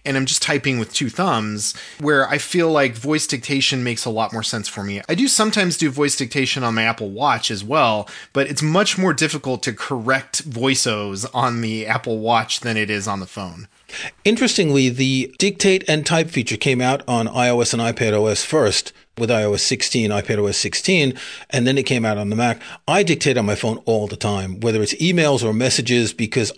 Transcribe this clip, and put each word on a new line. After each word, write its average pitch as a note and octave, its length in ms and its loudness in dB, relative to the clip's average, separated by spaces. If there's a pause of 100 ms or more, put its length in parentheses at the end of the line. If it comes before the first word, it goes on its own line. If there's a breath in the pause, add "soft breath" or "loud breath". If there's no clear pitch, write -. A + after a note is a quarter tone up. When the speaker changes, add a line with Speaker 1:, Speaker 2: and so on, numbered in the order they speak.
Speaker 1:
and C3+ 100 0
I'm C3 80 0
just - 180 0
typing C#3 360 0
with A2 160 -4
two B2+ 160 -2
thumbs, G#2+ 680 -2 (240 loud breath)
where C#3+ 260 4
I D3 120 0
feel E3 340 0
like C#3 220 2
voice D3 320 -2
dictation C3+ 580 -2
makes A#2+ 220 -4
a A#2+ 40 -4
lot A2 220 -2
more A2+ 100 -6
sense G#2+ 260 -4
for G#2 140 -10
me. G2+ 240 -6
I E3 80 -2
do A#3+ 140 2
sometimes G#3 480 2
do D3+ 140 0
voice C#3+ 260 0
dictation C3 480 -2
on A2+ 100 0
my A2+ 80 2
Apple A2+ 280 -2
Watch B2+ 400 0
as G2+ 120 -6
well, A2+ 460 2 (240 loud breath)
but C3+ 160 0
it's D3 140 -4
much F3 340 2
more F#3 160 2
difficult C#3 520 -2
to A#2+ 100 -4
correct B2+ 680 -2
voice C3 460 0
O's G#2 400 -4
on A#2+ 340 -2
the A2 260 -4
Apple A2+ 320 -2
Watch A2+ 420 0
than A2+ 180 -2
it G#2+ 120 0
is G#2 160 -2
on G2 140 -2
the F#2 60 -10
phone. F#2 420 -12 (560 loud breath)
Speaker 2:
Interestingly, F3 640 4
the C3 500 0
dictate F#3+ 500 2
and D3+ 160 2
type E3 260 2
feature A#2 260 -2
came B2+ 240 2
out B2+ 260 0
on A#2 220 0
I B2 220 2
O A#2+ 100 4
S A#2 140 0
and A#2 60 0
iPad A2+ 320 0
O G#2+ 140 4
S G#2 180 0
first, B2 480 2 (240 soft breath)
with A#2 140 0
I G#2+ 140 2
O G#2 100 2
S G2 80 0
sixteen, - 480 0
iPad G#2 260 -2
O G#2 100 2
S G2+ 120 -2
sixteen, C#3 560 0 (340 loud breath)
and B2 180 0
then C3+ 120 2
it C3 60 2
came B2 200 0
out G#2+ 140 0
on G2+ 100 -4
the G#2 80 -2
Mac. A#2 240 0 (260 loud breath)
I F#3 160 4
dictate D3 360 2
on G#2 80 2
my G#2 80 2
phone A2+ 320 -2
all A2 200 2
the G#2 80 -8
time, F#2+ 460 -4
whether A2 220 2
it's - 140 -2
emails D#3 460 2
or G#2+ 120 0
messages, A#2+ 580 2
because A2+ 460 -2